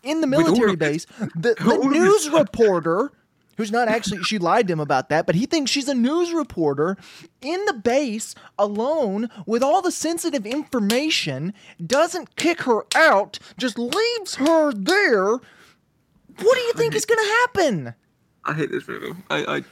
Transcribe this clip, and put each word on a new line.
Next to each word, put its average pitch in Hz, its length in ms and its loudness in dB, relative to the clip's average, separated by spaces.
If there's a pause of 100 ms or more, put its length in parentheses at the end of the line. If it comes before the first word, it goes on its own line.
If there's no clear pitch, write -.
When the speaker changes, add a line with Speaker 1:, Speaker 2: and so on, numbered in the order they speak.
Speaker 1:
in 311 180 -2
the 302 60 2
Speaker 2:
With 262 100 2
all 330 80 4
Speaker 1:
military 220 280 2
Speaker 2:
of 165 60 -4
this 151 280 -2
Speaker 1:
base. - 280 -8
The, 214 200 0
the - 100 -4
Speaker 2:
<laughs> 220 60 4
all 294 160 2
of 277 40 2
Speaker 1:
news 359 340 4
Speaker 2:
this 294 80 -8
Speaker 1:
reporter, 202 760 2 (460)
who's 214 140 -6
not 233 160 0
actually, 214 360 -2
she 214 140 -2
lied 190 300 2
to 175 60 0
him 156 60 -2
about 143 300 0
that, 156 160 0
but 180 100 0
he 202 120 0
thinks 294 240 -2
she's 269 180 -4
a 277 60 0
news 320 360 0
reporter 170 640 -2 (460)
in 359 240 -4
the 403 80 0
base 240 640 -2 (240)
alone 220 720 -2 (180)
with 233 160 0
all 311 180 2
the 359 100 0
sensitive 311 540 -4
information, 220 1080 -2 (320)
doesn't 302 500 -2
kick 339 260 0
her 226 220 0 (120)
out, 285 440 4 (180)
just 240 220 -4
leaves 403 560 -2
her 302 380 4
there. 226 580 2
What 277 100 -2 (960)
do 494 240 4
you 466 120 -2
think 453 200 0
Speaker 2:
I 427 40 0
Speaker 1:
is 427 80 -4
gonna 453 180 2
happen? 370 720 0 (520)
Speaker 2:
I 147 60 -4
hate 151 180 -2
this - 160 -6
movie. - 320 -10 (120)
I, 151 120 -2
I, 147 120 -6 (160)